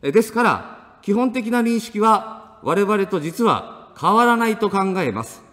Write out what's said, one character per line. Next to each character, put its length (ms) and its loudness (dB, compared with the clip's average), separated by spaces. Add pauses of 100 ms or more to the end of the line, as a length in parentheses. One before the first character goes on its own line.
え、 100 -2
で 100 6
す 100 -4
か 100 0
ら、 600 -4
基 100 -2
本 200 0
的 180 -4
な 120 0
認 180 0
識 200 -8
は 640 -2
我 180 0
々 260 2
と 140 -4
実 240 -4
は 560 -2
変 140 2
わ 100 4
ら 120 4
な 120 0
い 80 0
と 140 -2
考 80 -2 (220)
え 120 -2
ま 120 -6
す。 180 -18 (100)